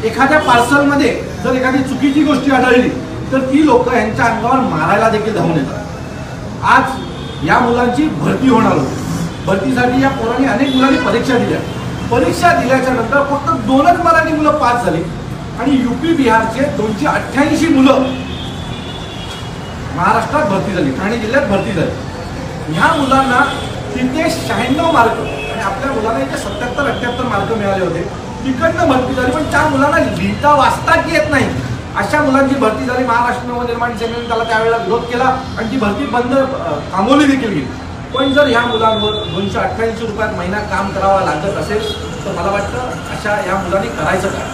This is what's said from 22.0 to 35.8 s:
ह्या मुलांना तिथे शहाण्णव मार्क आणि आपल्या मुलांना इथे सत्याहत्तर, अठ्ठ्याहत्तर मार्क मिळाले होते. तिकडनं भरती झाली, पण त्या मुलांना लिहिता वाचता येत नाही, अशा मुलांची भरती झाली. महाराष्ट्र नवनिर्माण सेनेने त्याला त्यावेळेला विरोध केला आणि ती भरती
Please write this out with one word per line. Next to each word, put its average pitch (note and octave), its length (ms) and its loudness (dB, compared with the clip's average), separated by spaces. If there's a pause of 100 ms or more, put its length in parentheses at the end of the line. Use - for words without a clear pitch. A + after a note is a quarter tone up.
ह्या C#4+ 280 2
मुलांना C4 440 2 (500)
तिथे C4 520 -2
शहाण्णव C#4 440 0
मार्क A#3 200 4
आणि - 500 -6
आपल्या C4 300 -4
मुलांना A3+ 280 -2
इथे - 180 -4
सत्याहत्तर, B3 480 -4
अठ्ठ्याहत्तर B3 380 -2
मार्क A3 340 -2
मिळाले F#3+ 280 0
होते. E3 180 -2 (420)
तिकडनं E4 420 0
भरती B3+ 260 2
झाली, B3+ 180 0
पण D4+ 120 -2
त्या C#4+ 180 0
मुलांना D4 360 2
लिहिता G#3 580 2
वाचता D#4 440 2
येत D4+ 320 0
नाही, A3 140 2 (520)
अशा B3 240 0
मुलांची C4+ 340 2
भरती A3 300 0
झाली. B3 200 0
महाराष्ट्र A#3+ 420 0
नवनिर्माण A#3+ 500 -2
सेनेने A#3 300 -4
त्याला A3+ 160 0
त्यावेळेला A3+ 340 2
विरोध A3+ 240 0
केला B3 220 -2 (340)
आणि A3 140 -4
ती C4+ 60 -2
भरती G#3 280 0